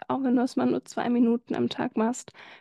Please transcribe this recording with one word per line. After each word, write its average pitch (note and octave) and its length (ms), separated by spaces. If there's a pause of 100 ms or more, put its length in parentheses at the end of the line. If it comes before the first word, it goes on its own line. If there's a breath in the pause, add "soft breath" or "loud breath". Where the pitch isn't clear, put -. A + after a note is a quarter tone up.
auch C4 140
wenn B3+ 140
du A#3+ 60
es - 140
mal B3 100
nur B3+ 180
zwei - 240
Minuten A#3+ 460
am A#3+ 140
Tag - 280
machst, A3+ 360 (280 loud breath)